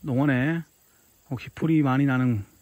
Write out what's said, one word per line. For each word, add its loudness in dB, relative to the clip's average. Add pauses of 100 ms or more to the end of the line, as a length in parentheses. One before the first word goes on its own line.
농원에 0 (640)
혹시 -10
풀이 0
많이 2
나는 0 (160)